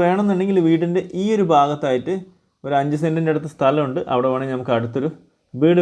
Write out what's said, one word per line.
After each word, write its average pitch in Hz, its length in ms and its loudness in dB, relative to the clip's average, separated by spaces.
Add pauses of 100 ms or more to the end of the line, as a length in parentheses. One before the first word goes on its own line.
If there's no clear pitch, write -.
വേണമെന്നുണ്ടെങ്കിൽ 190 640 0
വീടിൻ്റെ 170 360 0 (180)
ഈ 202 40 0 (120)
ഒരു 196 160 2
ഭാഗത്തായിട്ട് 143 640 0 (500)
ഒരു 139 160 0
അഞ്ച് 147 220 -2
സെൻറ്റിൻ്റെ 160 320 0
അടുത്ത് 147 200 -8
സ്ഥലമുണ്ട്, 143 460 0 (120)
അവിടെ 127 200 2
വേണമെങ്കിൽ 131 240 -4
നമുക്ക് 123 220 -2
അടുത്തൊരു 127 300 -4 (500)
വീട് 170 220 4